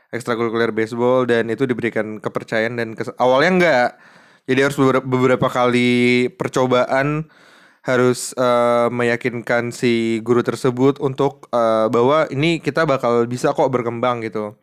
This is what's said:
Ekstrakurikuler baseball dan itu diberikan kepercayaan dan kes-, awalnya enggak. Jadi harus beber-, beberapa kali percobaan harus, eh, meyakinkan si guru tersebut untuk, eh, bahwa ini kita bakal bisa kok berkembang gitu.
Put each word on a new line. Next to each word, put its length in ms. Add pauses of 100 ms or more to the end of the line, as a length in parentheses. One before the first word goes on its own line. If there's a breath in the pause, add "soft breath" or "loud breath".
Ekstrakurikuler 600
baseball 560
dan 240
itu 160
diberikan 560
kepercayaan 560
dan 160
kes-, 240
awalnya 320
enggak. 380 (580 loud breath)
Jadi 160
harus 160
beber-, 240
beberapa 460
kali 420 (400)
percobaan 960 (560 soft breath)
harus, 500
eh, 560
meyakinkan 800
si 540
guru 180
tersebut 600
untuk, 480
eh, 400
bahwa 400
ini 260
kita 300
bakal 400
bisa 240
kok 180
berkembang 540
gitu. 400